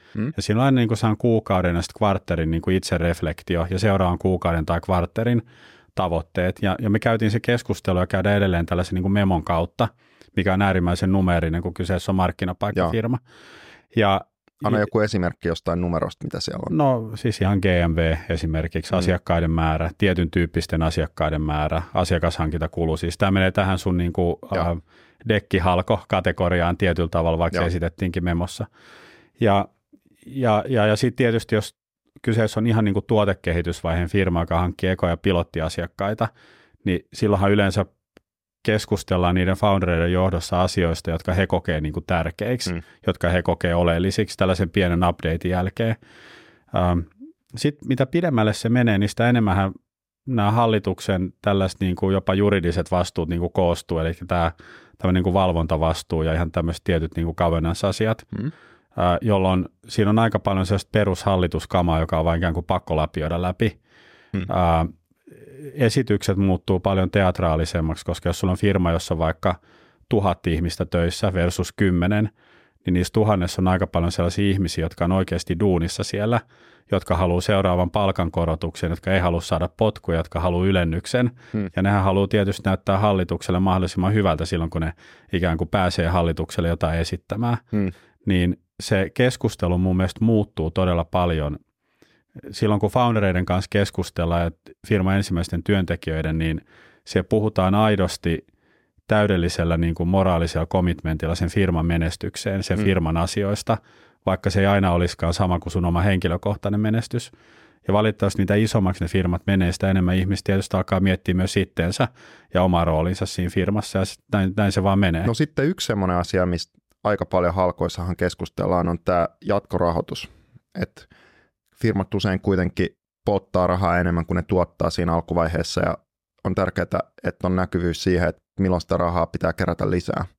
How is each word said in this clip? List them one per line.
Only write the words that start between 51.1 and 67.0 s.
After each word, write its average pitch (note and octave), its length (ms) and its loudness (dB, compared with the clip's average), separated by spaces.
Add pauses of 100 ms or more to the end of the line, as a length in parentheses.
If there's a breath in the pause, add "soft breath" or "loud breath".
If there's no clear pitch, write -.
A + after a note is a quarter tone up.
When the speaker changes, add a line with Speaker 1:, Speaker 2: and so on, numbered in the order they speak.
Speaker 2:
tällaiset G2 380 0
niinku F#2+ 320 0
jopa F#2+ 220 0
juridiset F#2 580 0
vastuut F2 380 -2
niinku F2 200 -2
koostuu, F2 500 0
eli E2 120 -2 (160)
tää E2+ 240 0 (460 loud breath)
tämmönen F#2 160 0
niinku F#2 200 2
valvontavastuu E2 920 0
ja D#2+ 100 0
ihan E2 180 -2
tämmöiset E2 320 -4
tietyt D#2+ 320 -2
niinku E2 180 -2
governance-asiat, E2+ 840 0 (220)
Speaker 1:
Mm. D3 120 -6 (460 loud breath)
Speaker 2:
ää, F2 240 2
jolloin F#2 440 2 (220)
siinä G#2 220 2
on A2 100 4
aika A2 200 2
paljon F#2+ 260 0
sellaista F#2+ 260 -2
perushallituskamaa, F2+ 1080 0
joka D#2+ 200 0
on D#2+ 60 0
vaan E2+ 120 2
ikään E2+ 160 0
kuin E2 120 -4
pakko F2 300 -2
lapioida D#2+ 460 -2
läpi. F2+ 380 -2 (540 soft breath)
Speaker 1:
Mm. F#2 160 -4
Speaker 2:
Ää, E2+ 360 2 (880)
esitykset A2 640 0
muuttuu F#2+ 420 2
paljon F#2+ 320 0